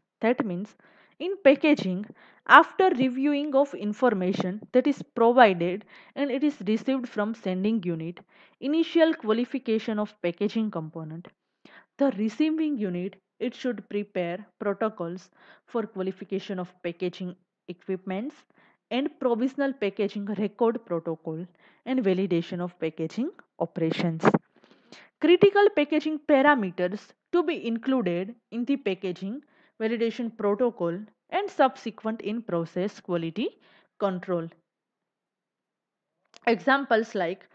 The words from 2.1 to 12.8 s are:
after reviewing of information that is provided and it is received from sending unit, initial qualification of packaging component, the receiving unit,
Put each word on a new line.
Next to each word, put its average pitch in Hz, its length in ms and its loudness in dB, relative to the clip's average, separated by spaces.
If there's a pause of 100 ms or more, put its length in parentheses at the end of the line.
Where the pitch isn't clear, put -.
after 330 400 8
reviewing 269 640 0
of 180 200 2
information 196 960 -2
that 247 140 4
is 285 160 0 (120)
provided 214 720 4 (300)
and 277 160 -2
it 269 120 -2
is 294 140 0 (100)
received 240 420 0
from 214 260 -4
sending 196 500 -2
unit, 170 340 -6 (420)
initial 320 540 2
qualification 226 840 -2
of 208 240 -6
packaging 208 480 -2
component, 160 580 -10 (720)
the 277 140 2
receiving 302 640 -2
unit, 185 380 -4 (240)